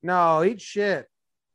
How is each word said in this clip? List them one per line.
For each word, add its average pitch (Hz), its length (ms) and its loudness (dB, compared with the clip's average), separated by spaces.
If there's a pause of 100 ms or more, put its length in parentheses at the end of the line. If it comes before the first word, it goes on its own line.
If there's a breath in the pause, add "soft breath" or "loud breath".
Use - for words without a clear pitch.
No, 170 400 2
eat 208 180 -2
shit. 196 480 -4 (460)